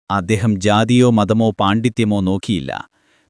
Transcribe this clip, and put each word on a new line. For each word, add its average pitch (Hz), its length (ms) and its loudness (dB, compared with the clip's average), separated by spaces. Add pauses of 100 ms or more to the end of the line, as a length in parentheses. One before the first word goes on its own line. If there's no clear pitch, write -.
അദ്ദേഹം 98 500 -2
ജാതിയോ 117 500 2
മതമോ 110 420 2
പാണ്ഡിത്യമോ 107 720 -2
നോക്കിയില്ല. 92 500 -4 (580)